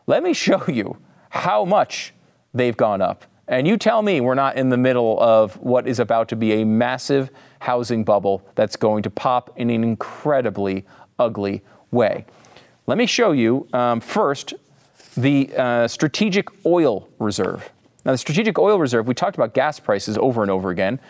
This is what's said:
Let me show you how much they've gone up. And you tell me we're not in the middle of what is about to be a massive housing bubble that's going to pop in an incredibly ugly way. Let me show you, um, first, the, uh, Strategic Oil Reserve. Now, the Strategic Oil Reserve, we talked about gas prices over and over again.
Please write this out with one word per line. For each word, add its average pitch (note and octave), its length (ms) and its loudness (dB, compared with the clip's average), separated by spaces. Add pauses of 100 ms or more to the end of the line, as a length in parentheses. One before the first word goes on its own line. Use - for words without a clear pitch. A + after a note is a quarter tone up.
Let G3+ 160 2
me F4+ 100 0
show - 340 0
you A#2+ 300 -4 (320)
how G3 360 -2
much - 500 -2 (400)
they've A#2+ 200 0
gone G#2 240 0
up. F#2 260 -2 (220)
And B2+ 200 0
you G#3+ 100 2
tell A3 240 2
me G3 200 0
we're B2 120 2
not C3+ 240 0
in C3 120 0
the B2 80 2
middle B2 440 2
of A2 360 4
what B2 300 0
is A#2+ 120 -2
about A2+ 300 0
to A#2 60 -4
be A2 180 0
a A2 120 2
massive C3 640 0 (300)
housing A#2+ 440 -2
bubble G2 400 2 (120)
that's G#2+ 200 -2
going G#2+ 280 0
to A2 80 -4
pop B2 440 -2
in A#2+ 140 -2
an A2+ 140 0
incredibly A2 1000 -2 (360)
ugly G#2 420 -2 (300)
way. A#2 340 0 (640)
Let C#3 100 0
me A#3+ 80 2
show A3 280 2
you, B2 380 2
um, B2 280 0
first, C#3+ 560 -4 (600)
the, C3+ 400 0
uh, A#2+ 320 2
Strategic F#3+ 600 -2 (180)
Oil D#3 420 2 (120)
Reserve. F#2+ 500 -4 (360)
Now, C3+ 80 0
the C3 40 0
Strategic F3+ 400 -2
Oil G3 220 4
Reserve, A#2+ 260 0
we B2 80 -2
talked F#3 220 -2
about A#2 180 -2
gas D3 280 0
prices G#2 360 -2
over A#2 240 2
and G2+ 80 0
over F#2+ 200 0
again. F#2+ 300 -2 (100)